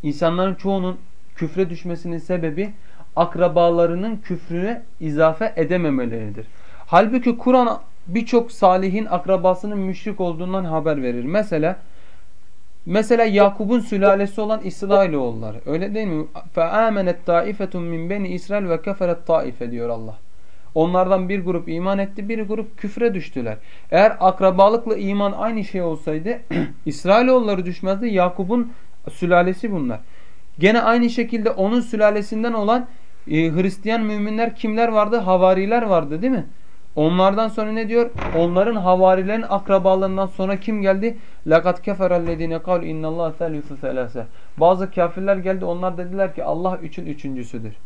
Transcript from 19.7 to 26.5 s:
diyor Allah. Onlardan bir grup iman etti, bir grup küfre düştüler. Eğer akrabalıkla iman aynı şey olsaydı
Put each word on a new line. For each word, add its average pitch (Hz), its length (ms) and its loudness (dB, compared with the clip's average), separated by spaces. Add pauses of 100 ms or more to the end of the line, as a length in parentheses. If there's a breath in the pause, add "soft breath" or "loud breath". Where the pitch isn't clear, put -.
diyor 117 180 -4
Allah. 113 260 -6 (600 soft breath)
Onlardan 180 540 4
bir 196 160 -2
grup 170 240 -2
iman 180 300 -2
etti, 196 300 -4
bir 220 180 -4
grup 214 300 -4
küfre 233 360 0
düştüler. 123 440 -4 (340 soft breath)
Eğer 196 280 6
akrabalıkla 196 760 4
iman 202 340 0
aynı 214 320 -2
şey 196 180 -4
olsaydı 165 580 -4 (220)